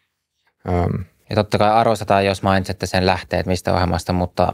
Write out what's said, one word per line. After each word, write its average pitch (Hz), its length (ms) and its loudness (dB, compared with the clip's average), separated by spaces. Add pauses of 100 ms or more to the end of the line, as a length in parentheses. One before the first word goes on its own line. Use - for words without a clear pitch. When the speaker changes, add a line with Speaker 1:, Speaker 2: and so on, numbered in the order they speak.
(680)
Speaker 1:
Öm. 95 360 -2 (260)
Speaker 2:
Ja - 60 -4
totta 104 220 0
kai 104 140 2
arvostetaan, 107 540 2
jos 98 180 -2
mainitsette 95 420 0
sen 92 200 0
lähteet 90 400 0
mistä 92 280 -2
ohjelmasta, 87 400 -2
mutta 90 400 0